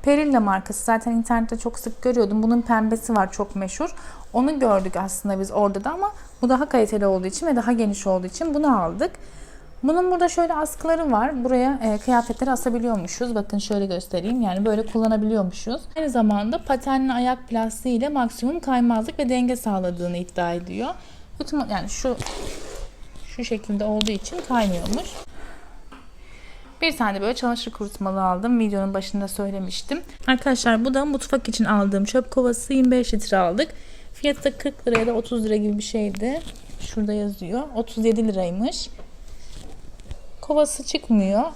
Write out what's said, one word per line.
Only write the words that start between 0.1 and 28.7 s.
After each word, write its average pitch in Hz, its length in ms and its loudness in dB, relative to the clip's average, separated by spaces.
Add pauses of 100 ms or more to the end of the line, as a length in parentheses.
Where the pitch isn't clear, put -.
markası. 196 440 0
Zaten 226 280 2
internette 233 460 2
çok 233 200 -4
sık - 240 -8
görüyordum. 220 400 4
Bunun 233 200 4
pembesi 220 540 2
var, 190 160 2
çok - 240 -4
meşhur. 196 380 -4 (380)
Onu 269 260 2
gördük 196 380 4
aslında 196 440 -2
biz 196 100 -2
orada 202 340 2
da 269 60 0
ama 381 220 -2 (300)
bu 247 60 2
daha 262 200 4
kaliteli 214 380 2
olduğu 190 200 2
için 202 200 -4
ve 285 100 4
daha 233 160 2
geniş 208 340 0
olduğu 185 200 2
için 311 280 -2
bunu 277 280 4
aldık. 190 280 0 (720)
Bunun 339 280 4
burada 349 180 4
şöyle 339 260 2
askıları 311 580 0
var. 240 320 2
Buraya, 254 380 2
e, 214 160 2
kıyafetleri 240 520 2
asabiliyormuşuz. 233 840 0
Bakın 202 240 -2
şöyle 202 280 0
göstereyim. 185 540 -2
Yani 196 240 0
böyle 214 220 2
kullanabiliyormuşuz. 220 920 0 (160)
Aynı 311 140 0
zamanda 220 540 2
patenli 262 480 0
ayak 247 360 0
plastiği 226 500 -2
ile 269 100 0
maksimum 277 520 -2
kaymazlık 240 580 2
ve 277 100 0
denge 247 280 2
sağladığını 180 600 -2
iddia 175 360 -2
ediyor. 185 420 -6 (460)
Bütün, 302 180 -4
yani 202 300 -2
şu, 247 280 -2 (1080)
şu - 180 -8
şekilde 208 400 -2
olduğu 214 260 2
için 208 260 -6 (120)
kaymıyormuş. 214 680 0 (1700)
Bir 320 140 0
tane 202 240 0
böyle 226 140 0
çamaşır 240 380 -2
kurutmalı 196 500 -4
aldım. 196 360 2
Videonun 196 360 0